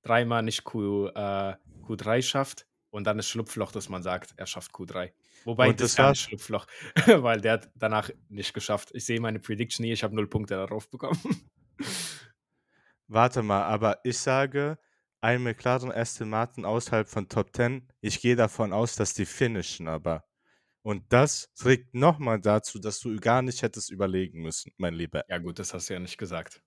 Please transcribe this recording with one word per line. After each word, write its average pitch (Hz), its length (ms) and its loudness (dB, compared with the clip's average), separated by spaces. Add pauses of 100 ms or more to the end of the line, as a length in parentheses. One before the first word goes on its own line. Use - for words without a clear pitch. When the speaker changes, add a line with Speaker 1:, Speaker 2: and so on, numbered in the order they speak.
Speaker 1:
dreimal 117 400 2
nicht 110 220 -4
Q, 101 420 -2
äh, 98 480 -4 (280)
Q 113 120 -6
drei 113 280 2
schafft - 440 -4 (240)
und 104 140 -8
dann 107 160 0
ist - 80 -4
Schlupfloch, 110 420 -4
dass 101 180 -8
man 92 140 -8
sagt, 90 340 -6
er 92 100 -12
schafft - 260 -12
Q 92 120 -12
drei. 90 280 -8 (320)
Wobei, 123 260 6
Speaker 2:
Und - 100 0
Speaker 1:
das 120 100 4
Speaker 2:
das - 60 2
Speaker 1:
kann 135 100 8
Speaker 2:
war 139 80 8
Speaker 1:
Schlupfloch, - 520 -6 (300)
<laughs> 160 100 4
weil 123 340 8
der 110 140 4
hat - 200 -4
danach 110 360 0 (180)
nicht 101 260 -8
geschafft. - 400 -4
Ich 120 100 -10
sehe 117 160 -2
meine 110 200 -4
Prediction 117 440 -6
hier, 113 100 -2
ich 113 100 -2
hab 104 80 -2
null 107 160 -2
Punkte 104 260 -2
darauf 98 360 -6
bekommen. 165 280 -4 (600)
<laughs> 277 80 -8 (1200)
Speaker 2:
Warte 117 340 4
mal, 101 220 2
aber 107 400 2
ich 123 140 -2
sage, 139 600 0 (420)
ein 123 220 2
McLaren 123 500 -2
Aston 113 380 -4
Martin 113 340 -2
außerhalb 110 440 0
von 101 200 -4
Top - 240 -2
ten, 123 340 -2 (140)
ich 107 200 -4
gehe 120 160 4
davon 110 360 2
aus, 113 240 0
dass - 180 -2
die 98 120 -2
finishen 104 600 -4
aber. 80 380 -4 (580)
Und 104 300 -4
das 135 420 4
trägt 127 400 2
nochmal 135 460 2
dazu, 107 380 2
dass 104 220 -6
du 110 200 -4
gar 123 220 4
nicht 123 200 -4
hättest 110 280 -4
überlegen 92 520 -2
müssen, - 360 -8
mein 87 160 -2
Lieber. 80 340 -4
Speaker 1:
Ja 87 100 -4
gut, 85 200 -8
das 95 160 -8
hast 87 160 -10
du 98 40 -6
ja 90 60 -8
nicht 90 180 -12
gesagt. 85 480 -10